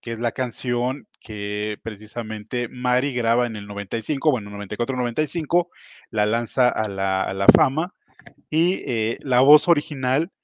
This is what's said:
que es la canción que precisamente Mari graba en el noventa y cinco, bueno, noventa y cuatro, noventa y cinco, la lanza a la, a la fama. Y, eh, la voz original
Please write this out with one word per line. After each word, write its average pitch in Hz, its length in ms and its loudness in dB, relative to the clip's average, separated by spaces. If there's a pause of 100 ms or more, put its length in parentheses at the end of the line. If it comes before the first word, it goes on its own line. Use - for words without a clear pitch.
que 117 100 -8
es 110 80 -6
la 117 120 0
canción 123 760 -2 (140)
que 104 600 -6
precisamente 107 840 -6
Mari 127 460 -2
graba 120 320 2
en 113 100 -6
el 104 120 -8
noventa 101 280 -6
y 113 60 -2
cinco, 143 300 0
bueno, 104 180 -2
noventa 101 240 -6
y - 40 -8
cuatro, 123 200 -2
noventa 123 240 -2
y 151 60 0
cinco, 170 420 0 (400)
la 104 160 0
lanza 117 440 0
a 110 200 -2
la, 95 340 0
a 101 120 -2
la 98 120 2
fama. 151 460 4 (560)
Y, 175 320 0 (100)
eh, 113 300 0
la 127 200 2
voz 143 260 8
original 147 640 0 (120)